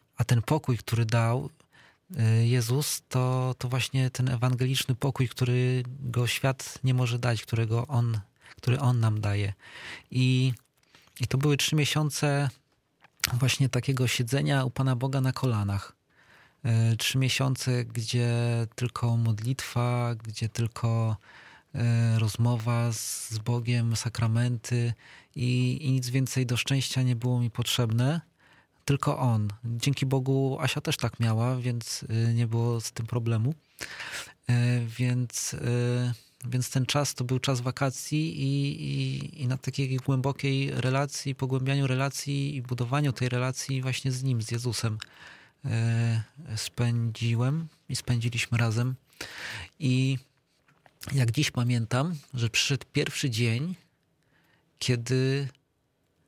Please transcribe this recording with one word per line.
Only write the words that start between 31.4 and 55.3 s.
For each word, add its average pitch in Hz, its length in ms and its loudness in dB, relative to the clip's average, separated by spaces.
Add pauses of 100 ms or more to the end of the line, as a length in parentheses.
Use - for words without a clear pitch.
więc, 120 520 -6
e, 113 260 0
nie 117 120 2
było 117 340 0
z - 120 -10
tym 113 140 -8
problemu. 113 480 0 (920)
E, 120 320 2
więc, 123 720 -2
e, - 40 -8 (840)
więc 123 260 -2
ten 131 160 0
czas 143 280 0
to 127 100 -4
był 127 140 0
czas 127 220 0
wakacji 143 800 -2
i, 139 400 0
i, 139 600 -6
i 123 60 0
na 131 100 -2
takiej 131 380 -2
głębokiej 135 720 0
relacji, 135 640 -2
pogłębianiu 135 520 0
relacji 139 680 -2
i 127 60 -4
budowaniu 123 500 0
tej 127 160 -2
relacji 127 540 -2
właśnie 131 300 -2
z 127 100 -4
Nim, 127 200 0
z 110 80 -8
Jezusem, 117 480 -2 (640)
e, 117 580 2 (340)
spędziłem 117 1120 0 (200)
i 131 80 -4
spędziliśmy 120 640 0
razem. 120 360 0 (840)
I 131 400 2 (920)
jak 127 180 2
dziś 147 200 0
pamiętam, 123 640 0 (200)
że 117 160 0
przyszedł - 420 0
pierwszy 147 380 -2
dzień, 120 440 0 (1040)
kiedy 131 680 0 (800)